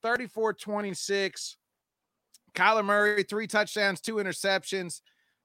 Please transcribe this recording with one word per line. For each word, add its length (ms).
thirty-four 520
twenty-six. 1040
Kyler 320
Murray, 380
three 240
touchdowns, 540
two 160
interceptions. 880